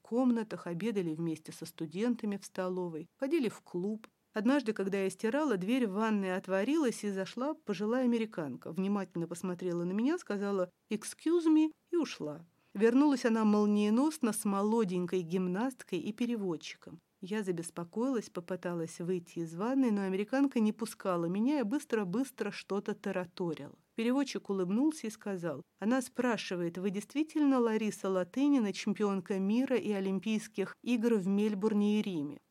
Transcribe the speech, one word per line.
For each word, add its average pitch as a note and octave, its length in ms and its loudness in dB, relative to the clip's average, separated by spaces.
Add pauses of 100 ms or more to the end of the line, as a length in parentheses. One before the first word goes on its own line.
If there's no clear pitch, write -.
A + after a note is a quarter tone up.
комнатах, A3+ 640 0
обедали F3 480 -2
вместе D#3+ 360 -4
со E3 140 -12
студентами G3+ 720 -4
в G3 80 -14
столовой, F3+ 600 -6 (100)
ходили C#4 320 0
в - 120 -8
клуб. G3+ 460 -6 (260)
Однажды, A3 400 2
когда G3 260 -2
я F#3+ 100 0
стирала, A#3+ 480 0
дверь A3+ 300 0
в F3+ 60 -6
ванной G3+ 420 0
отворилась, G#3+ 680 0
и G#3 60 -2
зашла G#3+ 460 -4 (100)
пожилая G#3+ 380 0
американка. A3 680 -2
Внимательно F#3 560 -2
посмотрела F3 560 -4
на F3+ 100 -2
меня, C4+ 260 0
сказала: G3 500 -2 (220)
"Excuse D#4+ 560 0
me", D#4 240 6 (200)
и F4 40 0
ушла. D#3 500 -4 (300)
Вернулась B3+ 500 6
она A3+ 200 4
молниеносно G#3 840 4
с - 140 -6
молоденькой G3 760 0
гимнасткой F#3 760 -2
и G3+ 120 -4
переводчиком. G3 880 -6 (220)
Я G#3 200 -4
забеспокоилась, F#3+ 880 -4
попыталась F3 680 -6
выйти F3 400 -4
из E3 160 -6
ванной, A#3+ 360 2
но G3+ 100 2
американка G#3 580 0
не G#3+ 140 4
пускала F3+ 520 -2
меня A3+ 360 2
и - 20 0
быстро-быстро G#3+ 880 -2
что-то G3+ 420 -4
тараторила. F3+ 840 -6 (180)
Переводчик B3 540 0
улыбнулся G#3 580 0
и G#3+ 40 -4
сказал: E3+ 500 -6 (180)
"Она A#3+ 220 2
спрашивает, F#3 800 -2
вы G3 100 -2
действительно C#4 680 2
Лариса A3 500 0
Латынина, G#3 640 2
чемпионка G3 680 0
мира A#3+ 380 2
и G#3 140 0
Олимпийских G3 880 -2
игр A#3 320 2
в F#3+ 140 2
Мельбурне G#3 720 2
и - 20 2
Риме?" D#3 380 -6 (120)